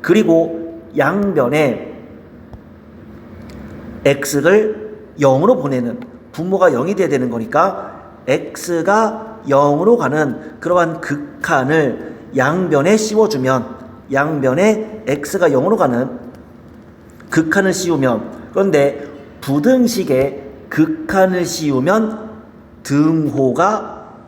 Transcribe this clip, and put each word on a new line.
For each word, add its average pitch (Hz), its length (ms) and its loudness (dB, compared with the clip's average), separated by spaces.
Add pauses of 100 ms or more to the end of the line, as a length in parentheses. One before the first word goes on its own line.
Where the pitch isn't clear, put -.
그리고 165 800 0 (160)
양변에 147 1000 0 (2000)
X를 156 920 2 (220)
영으로 139 380 4
보내는, 123 420 -4 (320)
분모가 180 400 2
영이 147 240 -2
돼야 175 140 0
되는 127 200 0
거니까 131 880 -4 (120)
X가 175 1000 -2 (200)
영으로 147 500 4
가는 139 600 -2
그러한 165 420 0
극한을 143 1120 -2 (200)
양변에 160 640 2
씌워주면, 147 800 0 (340)
양변에 147 960 0
X가 160 420 0
영으로 147 280 2
가는 131 420 0 (1080)
극한을 180 440 2
씌우면, 139 760 -2
그런데 151 560 2 (340)
부등식에 151 1080 0 (180)
극한을 180 760 0
씌우면 156 840 -2 (540)
등호가 147 1300 0 (120)